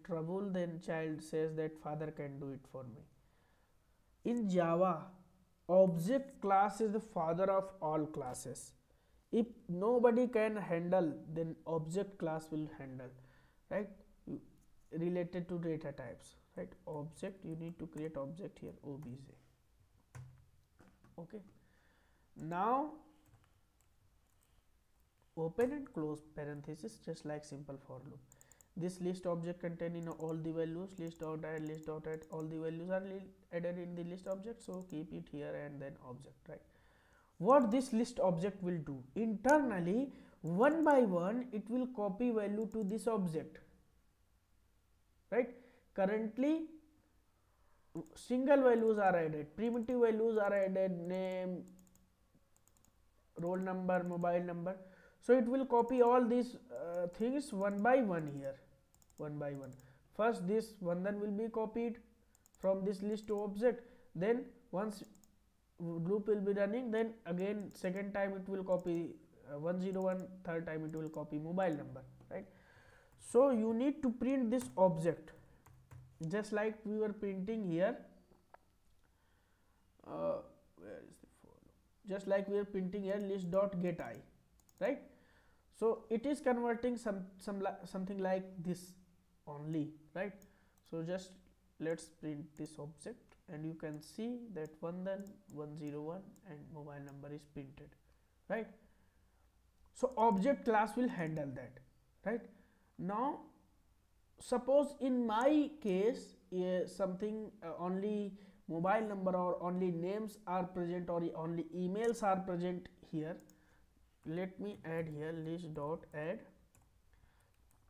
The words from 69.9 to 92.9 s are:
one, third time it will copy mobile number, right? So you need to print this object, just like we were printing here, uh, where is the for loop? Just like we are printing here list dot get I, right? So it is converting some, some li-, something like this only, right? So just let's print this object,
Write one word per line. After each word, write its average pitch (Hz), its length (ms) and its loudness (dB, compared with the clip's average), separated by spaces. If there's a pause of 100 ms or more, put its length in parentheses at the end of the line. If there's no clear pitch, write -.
one, 185 260 0 (180)
third 165 220 -4
time 156 200 -4
it 156 100 -6
will 156 120 -4
copy 151 300 -6
mobile 170 380 0
number, 131 260 -10 (280)
right? - 160 -8 (720)
So 269 320 6
you 226 240 2
need 285 280 0
to 254 80 4
print 247 400 2
this 247 140 2 (120)
object, 170 560 4 (960)
just 208 240 -2
like 214 320 0
we 214 140 -2
were 214 140 0
printing 202 520 -4
here, 185 320 2 (2000)
uh, 82 320 -2 (380)
where 87 320 -16
is - 120 -20
the - 80 -20 (120)
for - 120 -20 (120)
loop? - 440 -20
Just 190 180 -6
like 196 220 2
we 202 100 2
are 202 60 2
printing 196 400 -4
here 196 140 0
list 196 320 -2
dot 196 300 2
get 180 200 0
I, 117 160 -8 (640)
right? 277 200 0 (720)
So 220 360 2
it 226 160 0
is 285 120 2
converting 240 580 2
some, 202 260 -4 (160)
some 196 200 -6
li-, 190 280 -4
something 190 320 -6
like 190 260 2 (180)
this 175 300 -4 (560)
only, 151 420 -4 (240)
right? 202 200 -4 (540)
So 165 140 -6
just 180 300 -6 (480)
let's 165 240 -4
print 151 400 -8 (120)
this 151 220 -10
object, 156 560 -12 (180)